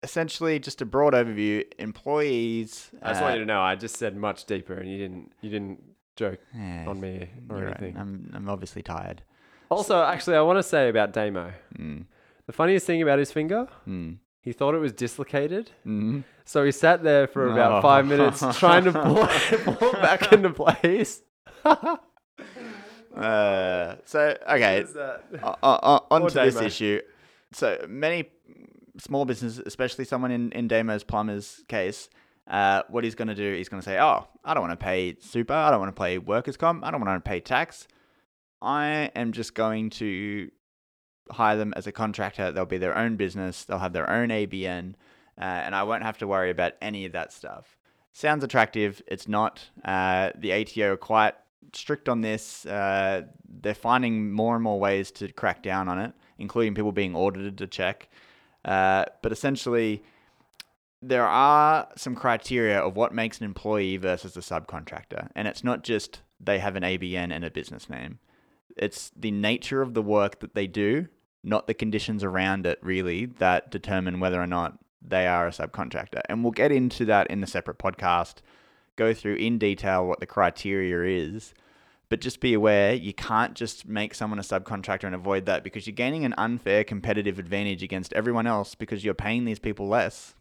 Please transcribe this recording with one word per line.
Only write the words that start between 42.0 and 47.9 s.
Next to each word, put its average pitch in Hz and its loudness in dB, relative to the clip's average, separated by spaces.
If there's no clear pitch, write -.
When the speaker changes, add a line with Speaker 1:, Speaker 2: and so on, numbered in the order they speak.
Speaker 1:
They'll 92 -2
be 92 -4
their 90 -2
own 113 0
business. 92 -6
They'll 98 -6
have 92 -4
their 87 -2
own 117 0
A 107 -2
B 92 -8
N, 90 -8
uh, - -8
and 92 -4
I 98 0
won't 104 -2
have 110 -6
to 107 -6
worry 95 0
about 87 0
any 101 -8
of 87 -12
that 85 -8
stuff." - -18